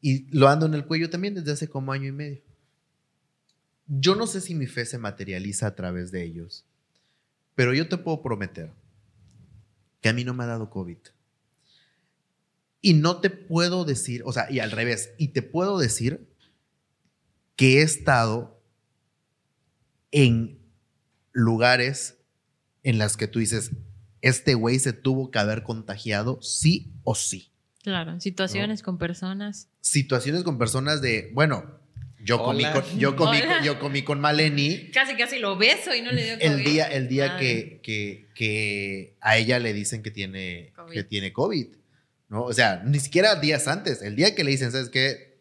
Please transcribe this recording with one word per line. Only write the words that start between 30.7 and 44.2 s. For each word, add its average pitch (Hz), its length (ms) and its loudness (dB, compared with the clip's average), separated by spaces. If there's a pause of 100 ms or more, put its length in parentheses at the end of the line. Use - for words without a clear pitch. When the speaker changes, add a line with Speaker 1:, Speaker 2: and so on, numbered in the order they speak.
Speaker 1:
de, 110 320 -2
bueno, 139 460 0 (440)
yo 117 200 2
comí 139 200 0
Speaker 3:
Hola. 151 80 -2
Speaker 1:
con, - 280 -2
yo 139 160 2
comí 233 260 4
Speaker 2:
Hola. 339 140 0
Speaker 1:
con, 320 80 0
yo 143 160 0
comí 139 220 -4
con 143 180 -2
Maleni. 147 720 2
Speaker 2:
Casi, 269 240 2
casi 240 240 -2
lo 196 180 -2
beso 277 360 2
y 233 80 -2
no 240 100 -4
le - 120 0
dio - 100 -4
Speaker 1:
El 165 180 2 (100)
Speaker 2:
covid. - 20 -2
Speaker 1:
día, 147 220 4
el 135 220 -2
día 139 200 2
Speaker 2:
Madre. 180 120 -4
Speaker 1:
que, 120 420 -2
que, 104 540 -6
que 101 840 -4
a 110 160 4
ella 117 220 2
le 117 140 -2
dicen 104 320 -6
que 107 80 -10
tiene, 95 640 -10
Speaker 2:
covid. 165 160 -20
Speaker 1:
que 113 100 -6
tiene 98 300 -6
covid, 170 340 -2 (600)
¿no? 107 160 -6
O 123 80 -6
sea, 101 340 4
ni 143 140 2
siquiera 190 340 2
días 151 320 0
antes. 151 360 -2
El 104 120 -8
día 165 220 2